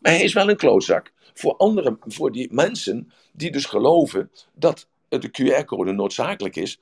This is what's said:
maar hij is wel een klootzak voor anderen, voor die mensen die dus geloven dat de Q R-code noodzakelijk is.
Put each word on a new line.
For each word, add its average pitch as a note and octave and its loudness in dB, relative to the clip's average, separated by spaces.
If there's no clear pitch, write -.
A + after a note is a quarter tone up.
maar D#3 4
hij E3+ 4
is G3 2
wel G3+ 2
een G#3 2
klootzak - 2
voor - -2
anderen, F#3 2
voor C#3+ -6
die - -8
mensen A#2+ -2
die E3 -8
dus C#3 -4
geloven C3 2
dat D#3 -2
de - -6
Q - -12
R-code B2+ 0
noodzakelijk G2+ -4
is. F#2+ -6